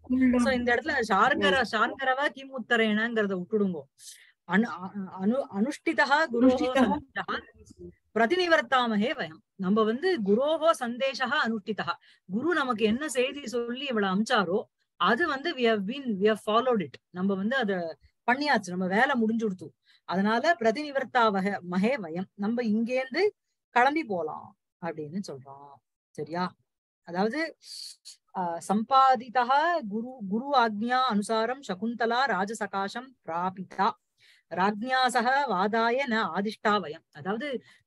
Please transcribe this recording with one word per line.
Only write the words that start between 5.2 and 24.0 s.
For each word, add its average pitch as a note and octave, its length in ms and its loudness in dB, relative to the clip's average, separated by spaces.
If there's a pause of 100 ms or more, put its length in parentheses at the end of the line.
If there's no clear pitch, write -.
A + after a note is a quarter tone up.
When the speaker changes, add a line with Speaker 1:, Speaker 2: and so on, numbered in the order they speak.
Speaker 2:
அனு-, A#3 340 0
அனுஷ்டிதः C#4+ 800 0
குருஹோ A#3 80 0
Speaker 1:
அனுஷ்டிதः. B3+ 580 4 (340)
Speaker 2:
சந்தேஷः - 580 -12 (280)
பிரதிநிவர்த்தாமகே C4 960 2
வயம். E3 240 -10 (160)
நம்ம G3 280 2
வந்து C#4 420 0
குரோஹோ C#4+ 540 2
சந்தேஷः B3+ 560 -4 (100)
அனுஷ்டிதः. G#3 480 -4 (320)
குரு C4 300 -2
நமக்கு B3+ 300 0
என்ன B3 240 0
செய்தி C4+ 380 -2
சொல்லி A#3+ 400 -6
இவளை G#3+ 220 0
அமிச்சாரோ G3+ 540 0 (340)
அது A#3 300 2
வந்து D4 280 -2
we C4 40 -8
have A3+ 280 2
been, B3+ 340 -4
we G#3+ 160 4
have - 100 -6
followed A#3 380 2
it. C3+ 100 -12 (160)
நம்ம F#3+ 240 -2
வந்து G#3 220 -2
அத F#3 420 -2 (340)
பண்ணியாச்சு, B3+ 360 0
நம்ம F#3 180 -2
வேலை A#3 360 2
முடிஞ்சுடுத்து. G#3+ 460 -2 (360)
அதனால A3 540 2
பிரதிநிவர்த்தாவக A3+ 1000 0 (100)
மகே G#3 260 2
வயம், F3+ 280 -8 (100)
நம்ம A3+ 280 -4
இங்கேருந்து B3+ 640 0 (420)
கிளம்பி C#4+ 340 4